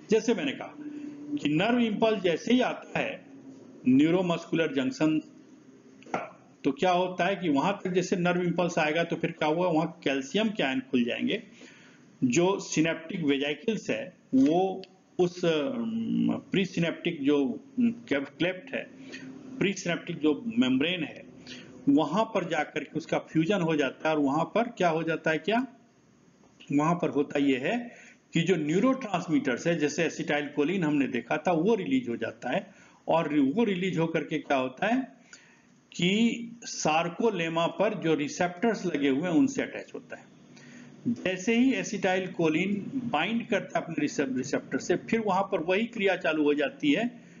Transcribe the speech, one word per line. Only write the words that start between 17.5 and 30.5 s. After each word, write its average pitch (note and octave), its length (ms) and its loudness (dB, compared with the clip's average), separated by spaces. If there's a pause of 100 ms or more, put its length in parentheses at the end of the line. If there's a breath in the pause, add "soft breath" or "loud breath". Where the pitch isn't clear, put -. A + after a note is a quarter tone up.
अम, A#2 120 4
क्लेफ्ट D3 840 -4
है, A#2+ 160 -6 (720 loud breath)
presynaptic F3 580 -2
जो C#3+ 260 2 (140)
membrane C3+ 460 2
है, A#2+ 200 -12 (640 loud breath)
वहां E3 360 4
पर F#3+ 240 -2
जाकर D3+ 340 -2
के - 140 -8
उसका D3+ 220 -2
fusion E3 420 2
हो D#3+ 140 2
जाता C#3+ 340 0
है D#3 60 2
और D3+ 60 2
वहां C#3+ 240 2
पर G3+ 180 0
क्या F#3 260 2
हो D#3+ 140 0
जाता D#3+ 280 0
है, D#3 60 2
क्या A3+ 300 0 (1040)
वहां D3+ 240 4
पर E3 140 0
होता C#3 300 0
यह C3+ 200 4
है A3 320 -4 (420 loud breath)
कि E3 80 2
जो F3 140 4
neurotransmitters E3 1120 0
है, E3+ 120 2
जैसे D3 240 0
acetylcholine D3+ 800 -2